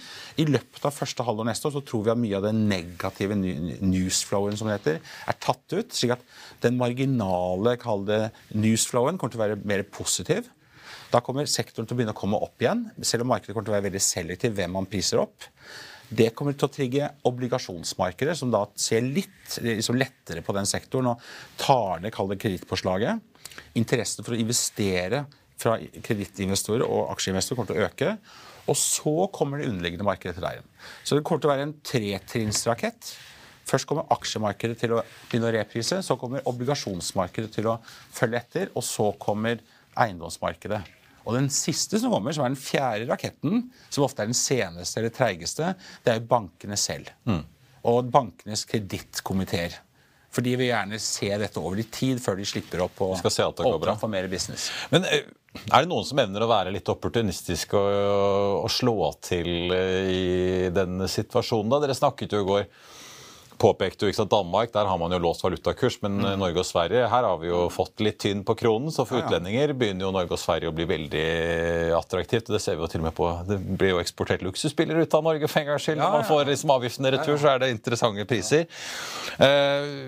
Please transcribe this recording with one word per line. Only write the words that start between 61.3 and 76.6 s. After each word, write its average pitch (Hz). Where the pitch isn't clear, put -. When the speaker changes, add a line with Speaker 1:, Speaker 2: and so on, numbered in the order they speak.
Speaker 2:
da? 143
Dere 131
snakket 120
jo 104
i 92
går, 101
påpekte 98
jo, 104
ikke -
sant, 107
Danmark, 101
der 104
har 95
man 85
jo 90
låst -
valutakurs, 90
men, 101
eh, 98
Speaker 1:
Mm. 98
Speaker 2:
Norge 87
og 92
Sverige, 92
her 120
har 95
vi 82
jo 87
fått -
litt 107
tynn 101
på 113
kronen, 120
så 135
for 127
Speaker 1:
Ja, 120
ja. 143
Speaker 2:
utlendinger 107
begynner 101
jo 95
Norge 90
og 82
Sverige 82
å 80
bli 82
veldig 82
attraktivt, 92
og 107
det -
ser 98
vi 78
jo 85
til 85
og 80
med 80
på, 85
det 98
blir 95
jo 87
eksportert -
luksusbiler 156
ut 156
av 156
Norge 156
for -
en 147
gangs 147
skyld, 156
Speaker 1:
Ja, 143
Speaker 2:
når 180
man -
Speaker 1:
ja. -
Speaker 2:
får 151
liksom 151